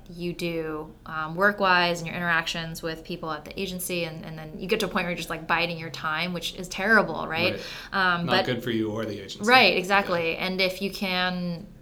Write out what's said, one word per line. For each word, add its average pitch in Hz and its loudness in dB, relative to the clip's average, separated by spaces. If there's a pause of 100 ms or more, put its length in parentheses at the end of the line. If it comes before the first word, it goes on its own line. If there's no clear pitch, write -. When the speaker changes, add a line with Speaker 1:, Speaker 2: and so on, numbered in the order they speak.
(120)
Speaker 1:
you 175 -4
do, 160 -4 (140)
um, 160 -6
work-wise 180 4
and 165 -6
your - -6
interactions 165 0
with 160 -6
people 170 -8
at 147 -8
the - -10
agency. 180 -4
And, 160 -10
and 160 -10
then 156 -12
you 185 -8
get 214 0
to 185 0
a - -4
point - -2
where 175 -2
you're 170 -4
just, 170 -10
like, 160 -8
biding 170 2
your 160 -8
time, 165 -4
which - -6
is 175 -8
terrible, 185 2
right? 170 2
Speaker 2:
Right. - 0
Speaker 1:
Um, 170 0
Speaker 2:
Not 185 4
Speaker 1:
but 196 4
Speaker 2:
good 123 0
for 120 -2
you 110 2
or 110 -2
the 101 -6
agency. 143 -4
Speaker 1:
Right, 240 8
exactly. 180 2
Speaker 2:
Yeah. - -4
Speaker 1:
And 185 -2
if 185 0
you 196 -2
can 180 -2 (140)